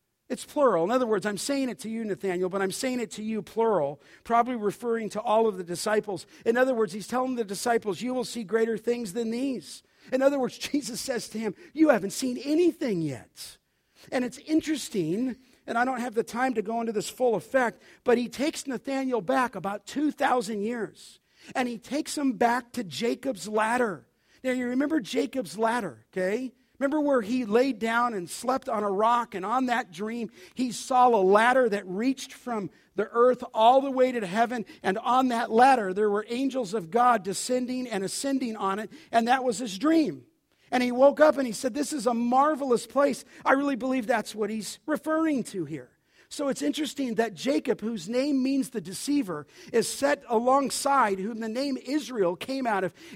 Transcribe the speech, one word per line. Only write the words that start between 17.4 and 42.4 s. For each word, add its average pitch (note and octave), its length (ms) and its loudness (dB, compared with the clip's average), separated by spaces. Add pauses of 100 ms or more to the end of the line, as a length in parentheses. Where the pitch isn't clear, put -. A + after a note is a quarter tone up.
but A#3 120 6
he A#3+ 120 -2
takes - 360 -4
Nathanael C4 560 -2
back B3 340 0
about G3 300 -8
two D4 240 -2
thousand A#3+ 520 0
years, A3+ 580 -8 (340)
and B3 140 0
he A#3 100 -8
takes D4 400 -6
him C#4+ 140 0
back A#3+ 400 0
to B3 120 -6
Jacob's G3 640 -6
ladder. G#3+ 600 0 (340)
Now, B3+ 100 -2
you B3+ 160 -2
remember C#4+ 340 0
Jacob's A#3+ 560 -4
ladder, A3 540 -2
okay? G#3+ 420 -4 (260)
Remember C#4 200 0
where C#4 220 4
he B3 240 -2
laid A#3+ 340 2
down A#3 340 0
and F3 160 -6
slept C4 380 -4
on G#3+ 160 -2
a G3+ 80 0
rock, A3+ 440 2
and F#3 100 -6
on B3+ 220 0
that A#3 240 -2
dream, G#3+ 400 -8 (220)
he B3 200 -4
saw B3+ 340 4
a A3+ 140 6
ladder A3+ 480 6
that G3 180 -2
reached A3+ 460 -4
from A3 380 -8 (240)
the G#3 180 -2
earth B3 280 4 (120)
all A#3 260 8
the C#4 120 0
way B3+ 200 4
to A#3 140 -2
heaven, A3 400 -2 (160)
and F#3+ 160 -2
on B3+ 320 2
that A#3 200 -2
ladder, A3+ 440 6
there G#3 160 2
were G#3 180 0
angels A#3+ 460 -2
of E3+ 180 -6
God A#3 320 4
descending B3+ 640 -4
and G3+ 160 -4
ascending B3 540 -2
on F#3+ 220 -2
it, - 120 -10 (220)
and A3+ 160 4
that B3+ 160 2
was G#3+ 140 0
his G3+ 180 -8
dream. A#3+ 480 2 (460)
And B3 120 2
he B3 80 0
woke C4+ 300 6
up D4+ 160 8
and C4+ 100 -2
he A3 60 -6
said, A#3+ 200 -4
"This C#4+ 200 -4
is A#3+ 140 -4
a B3 60 2
marvelous B3+ 760 2